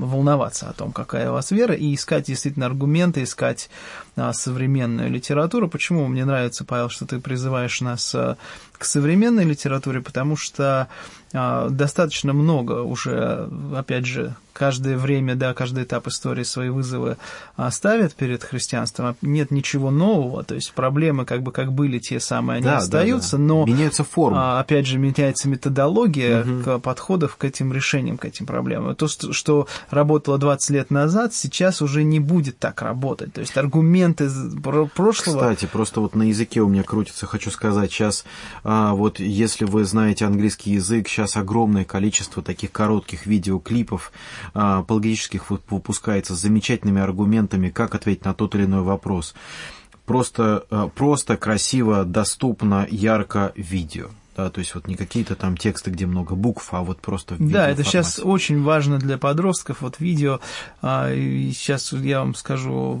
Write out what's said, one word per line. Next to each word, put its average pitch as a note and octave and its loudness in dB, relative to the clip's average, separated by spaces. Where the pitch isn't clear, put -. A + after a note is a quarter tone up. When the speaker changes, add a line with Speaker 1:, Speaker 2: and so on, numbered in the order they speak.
Speaker 1:
волноваться C#3 0
о - -12
том, - -8
какая B2 -4
у B2 -2
вас C3 -4
вера, G#3 2
и D3 0
искать D3 -2
действительно C3+ -4
аргументы, D3 2
искать, - -4
а, A#2+ -2
современную B2+ 0
литературу. D#3+ 0
Почему D#3+ 0
мне C3 -2
нравится, B2+ -2
Павел, A#2+ -2
что - -10
ты B2+ -6
призываешь B2+ -4
нас, B2 -4
а, B2 -2
к - -10
современной F#3+ 4
литературе? C3+ -2
Потому C#3+ -2
что, C3+ -2
а, B2 0
достаточно C#3+ 0
много C#3 2
уже, A#2+ -2
опять B2+ -4
же, B2 -6
каждое C3+ 0
время, C3 0
да, B2+ -2
каждый B2+ -4
этап A#2+ -4
истории B2 -4
свои B2+ -4
вызовы, B2 -2
а, B2+ -2
ставит G#3 2
перед B2 -2
христианством. B2 -4
Нет C#3+ 0
ничего C#3 0
нового, C#3+ 2
то - -8
есть C3+ -8
проблемы C#3 2
как B2+ -2
бы B2+ -4
как C3 -2
были, C3+ 2
те A#2+ -4
самые, A#2+ -2
они B2 0
Speaker 2:
Да, C#3 4
да, C#3 4
Speaker 1:
остаются, D#3 2
Speaker 2:
да. C#3+ 4
Speaker 1:
но, D#3 4
Speaker 2:
Меняются C#3+ 2
формы. C3+ 2
Speaker 1:
а, B2+ 2
опять C#3 2
же, C3 0
меняется C#3 2
методология C#3 4
Speaker 2:
Мгм. B2+ 0
Speaker 1:
к, B2+ 0
подходов C#3+ 0
к - -4
этим C3 -2
решениям, C3 -2
к - -8
этим - -10
проблемам. B2 -2
То, D#3 0
что, - -6
что D3 2
работало D3 2
двадцать C#3 2
лет C#3 0
назад, E3+ 2
сейчас F3+ 0
уже D3 2
не D#3 4
будет D3 2
так A2 -4
работать. B2+ -4
То - -8
есть - -4
аргументы D#3+ 4
з-, C3+ -6
про-, C#3+ 2
прошлого F3+ 2
Speaker 2:
Кстати, A2+ 2
просто G#2+ -2
вот G#2 0
на A2 4
языке A2 2
у G#2 6
меня G2 4
крутится, - -4
хочу - -6
сказать, G2+ 0
щас, G#2+ -2
а, G#2+ 2
вот G#2 0
если G#2+ 0
вы G#2 2
знаете G#2+ 2
английский G2+ 0
язык, G2+ 0
щас G#2 -2
огромное G#2 2
количество F#2+ -2
таких - -6
коротких G#2+ -2
видеоклипов, G2+ 0
а, G2+ 2
апологетических G#2+ -2
вып-, G2 -4
выпускается G2 -2
с E2+ -6
замечательными G#2 2
аргументами, G2 2
как A2+ -2
ответить G2+ -2
на F#2+ 0
тот G#2 -2
или G2+ 2
иной F#2+ 2
вопрос. F#2+ -2
Просто, A#2 2
а, G#2 0
просто, C#3 2
красиво, G#2+ 2
доступно, G2+ 0
ярко G#2 0
видео. E2+ -6
Да, F#2+ -2
то - -8
есть F#2 -6
вот F2 -10
не F#2 -6
какие-то G2+ -4
там F#2 -2
тексты, G2 -2
где F2+ -2
много F2+ -2
букв, G#2 -2
а F2+ -2
вот F2+ -6
просто - -6
в - -6
Speaker 1:
Да, D#3+ 4
это C#3+ 0
Speaker 2:
видеоформате. C#3 0
Speaker 1:
щас E3+ 0
очень F#3 2
важно D3 4
для C3+ -2
подростков, D#3 0
вот B2+ -8
видео. D3 2
А, C3 0
и C3+ 0
щас - -4
я C3+ 0
вам C3 0
скажу, C3 -4